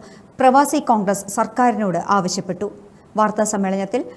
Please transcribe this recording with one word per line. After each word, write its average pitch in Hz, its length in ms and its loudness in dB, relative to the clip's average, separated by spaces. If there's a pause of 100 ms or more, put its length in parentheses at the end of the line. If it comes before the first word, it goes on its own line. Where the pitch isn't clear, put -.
(400)
പ്രവാസി 277 380 4
കോൺഗ്രസ് 202 500 0
സർക്കാരിനോട് 220 720 0
ആവശ്യപ്പെട്ടു. 185 720 -2 (460)
വാർത്താ 214 260 0
സമ്മേളനത്തിൽ 196 640 -2 (120)